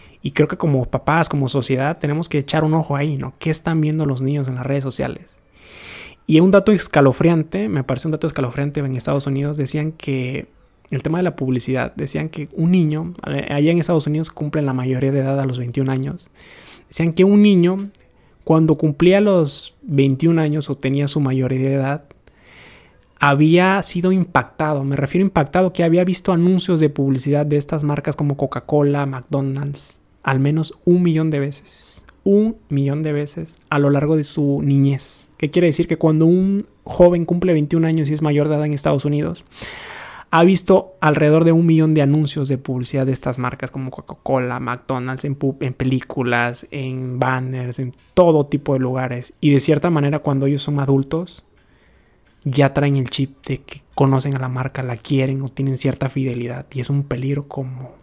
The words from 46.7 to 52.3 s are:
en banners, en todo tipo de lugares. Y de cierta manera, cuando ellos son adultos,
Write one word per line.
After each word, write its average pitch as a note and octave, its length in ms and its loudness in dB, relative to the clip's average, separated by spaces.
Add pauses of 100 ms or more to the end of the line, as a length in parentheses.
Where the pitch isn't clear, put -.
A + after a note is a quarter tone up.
en C3 480 -8
banners, B2+ 600 -4
en C3 160 -8 (180)
todo D#3+ 320 6
tipo C#3+ 300 -2
de C3 60 0
lugares. B2+ 600 -4
Y D3 100 4
de C#3 100 6
cierta D3+ 280 2
manera, D3 300 2
cuando C#3 280 0
ellos C#3+ 160 0
son C#3+ 180 -2
adultos, C#3 640 -2 (1000)